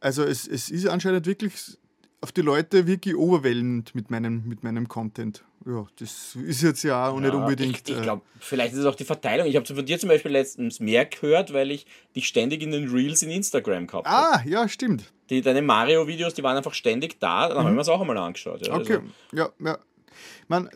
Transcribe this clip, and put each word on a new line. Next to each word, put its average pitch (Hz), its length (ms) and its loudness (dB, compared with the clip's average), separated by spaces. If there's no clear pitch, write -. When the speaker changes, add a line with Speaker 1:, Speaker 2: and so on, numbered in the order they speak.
Speaker 1:
also 139 220 0
es, 143 240 -2
es - 220 -8
ist 175 180 -2
anscheinend 180 380 0
wirklich 196 520 -6
auf - 100 -12
die 180 100 0
Leute 165 460 4
wirklich 180 280 0
overwhelmend 123 800 2
mit 113 160 -6
meinem, 117 360 -4
mit 117 160 -8
meinem 117 240 -4
Content. 110 560 -8
Ja, 117 200 -6
das - 380 -16
ist 135 260 -4
jetzt 156 220 2
ja 131 260 0
auch 135 100 -4
nicht 135 140 2
Speaker 2:
Ja, 139 60 0
Speaker 1:
unbedingt, 131 500 -2
Speaker 2:
ich, 131 60 -4
ich 120 40 -4
Speaker 1:
äh, - 20 -4
Speaker 2:
glaub, 107 200 -4
vielleicht 120 340 -4
ist 135 60 -6
es 143 60 0
auch 139 100 2
die - 80 -12
Verteilung. 139 440 -2
Ich 143 100 2
hab 135 100 0
von 139 180 -6
dir 165 140 -2
zum 208 80 -2
Beispiel 156 240 4
letztens 131 480 -2
mehr 113 260 4
gehört, 151 460 0
weil 139 200 0
ich 143 140 -8
dich - 120 -4
ständig 151 340 0
in 156 100 -6
den 147 180 -2
Reels 135 340 2
in 156 60 -6
Instagram 113 580 -2
gehabt - 200 -6
hab. 175 80 2
Speaker 1:
Ah, 277 300 4
ja, 202 240 0
stimmt. 202 420 -2
Speaker 2:
Die, 131 120 2
deine 131 200 4
Mario-Videos, 156 720 4
die 147 100 -4
waren 131 140 2
einfach 139 160 -4
ständig 127 460 -2
da, 104 300 2
dann 151 80 -2
hab 135 80 4
Speaker 1:
Mhm. 165 60 4
Speaker 2:
ich 107 40 6
mir's 165 140 2
auch 175 120 4
einmal 139 160 -2
angeschaut, 87 480 -6
ja, - 80 -4
Speaker 1:
Okay, 113 200 0
Speaker 2:
also - 80 2
Speaker 1:
ja, 156 160 -2
ja. 156 180 -4
Man, 180 280 0